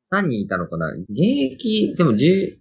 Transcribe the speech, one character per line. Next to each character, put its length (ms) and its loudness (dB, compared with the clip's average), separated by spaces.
何 180 0
人 120 -2
い 60 -6
た 100 -2
の 100 -4
か 100 -8
な？ 100 -2
現 0 -
役、 880 0
で 80 2
も 100 4
十、 480 2